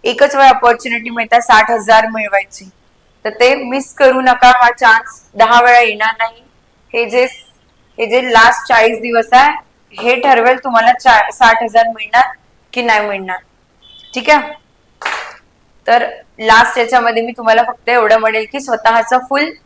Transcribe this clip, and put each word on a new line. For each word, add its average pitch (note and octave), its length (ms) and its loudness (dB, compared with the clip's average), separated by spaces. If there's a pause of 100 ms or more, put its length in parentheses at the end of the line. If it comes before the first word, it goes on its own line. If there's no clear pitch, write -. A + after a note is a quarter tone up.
एकच C4+ 320 0
वेळ C4+ 100 4
ऑपॉर्च्युनिटी A#3+ 640 0
मिळते A#3 300 -2
साठ A3 300 2
हजार A3 360 2
मिळवायची, G3+ 580 -6 (600)
तर A3 60 -6
ते B3 240 2
मिस C4+ 400 -8
करू C4 260 2
नका. B3 340 4
हा B3 160 2
चान्स A#3+ 500 0 (140)
दहा A3+ 280 4
वेळा A#3+ 180 6
येणार A3 380 -2
नाही. A3+ 240 -8 (520)
हे A#3 160 -4
जे, B3 140 0 (720)
हे A3+ 80 -4
जे B3 260 -2
लास्ट A#3 360 2
चाळीस A3+ 320 0
दिवस A#3 320 -2
आहे C#4 200 4 (420)
हे A#3+ 260 -4
ठरवेल B3+ 440 2
तुम्हाला A#3 280 2
चा-, A#3 380 2
साठ A3+ 320 0
हजार A3+ 260 0
मिळणार A3+ 400 -2 (440)
की B3 100 -6
नाही A3 180 0
मिळणार. F#3+ 380 -8 (760)
ठीक B3+ 160 -4
आहे, D4 220 0 (1300)
तर A#3 180 2 (340)
लास्ट A3 400 2
याच्यामध्ये A#3 440 -2
मी A#3 100 -8
तुम्हाला A3+ 300 0
फक्त - 260 -6
एवढं A3+ 300 2
म्हणेल A3 340 -4
की C#4 80 -8
स्वतःचं A#3+ 580 -2
फुल C4+ 260 -4 (220)